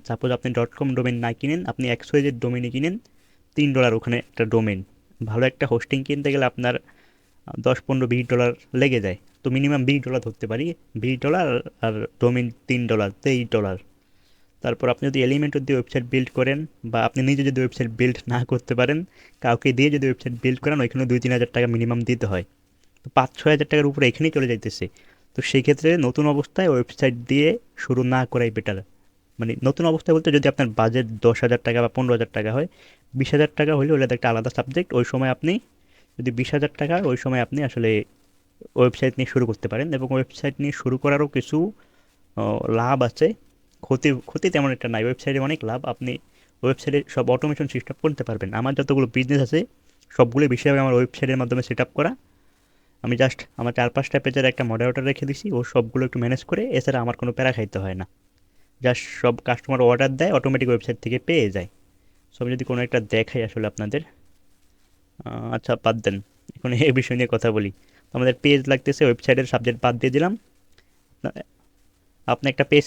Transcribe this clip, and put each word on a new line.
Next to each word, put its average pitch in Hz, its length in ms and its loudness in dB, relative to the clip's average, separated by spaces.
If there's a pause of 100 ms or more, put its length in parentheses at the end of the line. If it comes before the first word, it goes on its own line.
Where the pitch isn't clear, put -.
সাপোজ 123 240 -2
আপনি 123 220 -4
ডট 117 200 -2
কম 135 220 -2
ডোমেইন 123 200 -2
না 117 180 -2
কিনেন, 160 320 -4
আপনি 127 240 -4
এক্স 117 240 -4
ওয়াই 143 100 4
জেড 135 160 -2
ডোমেইনে 123 300 -4
কিনেন, 151 300 -4 (560)
তিন 143 180 2
ডলার 123 200 4
ওখানে 117 240 -2
একটা - 280 -4
ডোমেইন। 107 380 0 (400)
ভালো 113 220 0
একটা 131 220 -2
হোস্টিং 131 360 -2
কিনতে 143 280 -2
গেলে 139 140 2
আপনার 123 300 -2 (840)
দশ, 123 180 2 (100)
পনেরো, 131 200 0
বিশ 120 200 -2
ডলার 123 260 2 (200)
লেগে 127 280 2
যায়। 98 160 -4 (260)
তো - 60 -2
মিনিমাম 139 360 0
বিশ 139 200 2
ডলার 127 160 -4
ধরতে 113 260 -8
পারি, 135 260 -4 (220)
বিশ 123 240 -4
ডলার 143 420 -2 (200)
আর 110 260 -4 (140)
ডোমেইন 123 300 2 (160)
তিন 123 200 0
ডলার, 107 240 2 (120)
তেইশ 127 280 0
ডলার। 98 260 0 (840)
তারপর 123 280 -2
আপনি 131 180 -2
যদি 135 180 0
Elementor 147 340 0
দিয়ে 135 180 0
ওয়েবসাইট 123 280 -4
বিল্ড 127 240 -2
করেন 139 360 -2 (200)
বা 113 200 0
আপনি 131 180 -2
নিজে 139 200 2
যদি 135 180 0
ওয়েবসাইট 123 280 -2
বিল্ড 120 280 0 (100)
না 123 180 -2
করতে 123 300 -4
পারেন, 147 300 0 (360)
কাউকে 123 320 2
দিয়ে 135 160 4
যদি 143 180 0
ওয়েবসাইট 123 340 -4
বিল্ড 127 180 0
করান, 147 220 0
ওইখানে 131 240 0
দুই 123 140 2
তিন 123 120 0
হাজার 123 220 2
টাকা 123 140 2
মিনিমাম 117 340 0
দিতে 117 240 -2
হয়। 95 180 -2 (600)
তো 135 100 -14
পাঁচ 131 240 4
ছয় - 160 4
হাজার 147 140 2
টাকার 151 180 4
উপরে 139 220 2
এখানেই 156 240 2
চলে 135 160 0
যাইতেছে। 107 400 -4 (480)
তো - 60 -2
সেই - 200 2
ক্ষেত্রে 156 360 4
নতুন 147 300 2
অবস্থায় 147 420 0
ওয়েবসাইট 131 440 0
দিয়ে 143 460 2 (180)
শুরু 127 260 0
না 127 220 2
করাই 120 260 0
বেটার। 104 320 -6 (560)
মানে 113 240 -2
নতুন 139 220 0
অবস্থায় 160 300 2
বলতে 160 160 2
যদি 143 160 4
আপনার 135 200 2
বাজেট 113 380 0 (160)
দশ 117 200 4
হাজার 120 220 2
টাকা 117 180 0
বা 120 140 0
পনেরো 127 180 2
হাজার 113 200 0
টাকা 107 200 -2
হয়, 147 140 -2 (460)
বিশ 135 180 -2
হাজার 147 240 4
টাকা 151 220 2
হইলে 143 160 2
ওটা 131 220 2
একটা 120 140 0
আলাদা 113 260 0
সাবজেক্ট। 131 380 -4
ওই 123 180 2
সময় 131 180 0
আপনি 160 300 -2 (600)
যদি 123 120 -2
বিশ 123 200 -4
হাজার 147 260 0
টাকা, 147 180 -2 (100)
ওই 127 120 0
সময় 127 240 -2
আপনি 139 220 -4
আসলে 113 400 0 (720)
ওয়েবসাইট 127 420 2
নিয়ে 131 160 -2
শুরু 127 120 4
করতে 113 220 -6
পারেন। 139 260 -4
এবং 131 180 -4
ওয়েবসাইট 135 480 -4
নিয়ে 147 120 -2
শুরু 131 260 -6
করারও 143 300 2
কিছু, 156 440 -2 (640)
আহ, 107 300 -2
লাভ 120 340 0
আছে, 156 320 2 (480)
ক্ষতি, 131 280 0 (160)
ক্ষতি - 240 -2
তেমন 139 220 2
একটা 123 160 -6
নাই। 110 160 -2
ওয়েবসাইটে 131 360 -2
অনেক 147 240 -2
লাভ, 120 220 -6
আপনি 123 320 -6 (460)
ওয়েবসাইটে 139 440 0
সব 123 240 0
অটোমেশন 147 360 0
সিস্টেম - 340 -8
করতে 147 220 -2
পারবেন। 101 300 -6
আমার 127 200 -2
যতগুলো 135 400 2
বিজনেস 131 280 2
আছে 156 240 0 (440)
সবগুলোই 131 380 4
বেশিরভাগ 139 320 2
আমার 135 140 2
ওয়েবসাইটের 131 440 0
মাধ্যমে 127 240 -2
সেট 123 200 -4
আপ 127 120 0
করা। 175 220 0 (880)
আমি 123 140 0
just 131 220 2 (180)
আমার 120 160 -4
চার 120 160 0
পাঁচটা 139 300 -2
পেজের 135 260 0
একটা 131 180 0
মডারেটর 123 400 -2
রেখে 139 220 -2
দিছি, 143 260 -6
ও 123 120 0
সবগুলো 120 420 0
একটু 127 140 -4
ম্যানেজ 120 240 -2
করে, 185 260 -4
এছাড়া 131 300 0
আমার 117 160 -2
কোনো 123 160 -4
প্যারা 131 200 0
খাইতে 107 280 -4
হয় 95 160 -4
না। 92 120 -8 (760)
Just 123 180 0 (200)
সব 120 140 2 (100)
কাস্টমার 127 360 -2
অর্ডার 131 360 4
দেয়, 170 140 0
অটোমেটিক 131 380 2
ওয়েবসাইট 120 300 0
থেকে 123 200 -4
পেয়ে 139 320 2
যায়। 95 160 -4 (640)
So - 80 -20
আমি 123 100 -2
যদি 127 120 -4
কোনো 123 180 -2
একটা 123 180 0
দেখাই 113 440 -2
আসলে 107 240 -4
আপনাদের, 107 380 -4
আহ, - 1500 -14
আচ্ছা 117 300 -2
বাদ 113 180 0
দেন, 101 200 -8 (340)
এখন 127 180 -4
এই 135 180 4
বিষয় 127 260 -2
নিয়ে 123 140 0
কথা 117 200 2
বলি। 104 200 -2 (380)
তো - 80 -6
আমাদের 127 240 4
পেজ 143 260 6
লাগতেছে, 135 380 2
ওয়েবসাইটের 123 400 2
সাবজেক্ট 120 380 -2
বাদ 123 160 2
দিয়ে 131 120 0
দিলাম। 170 260 0 (760)
আপনা-, - 320 -10 (800)
আপনি 123 220 -2
একটা 131 140 0
পেজ 147 240 4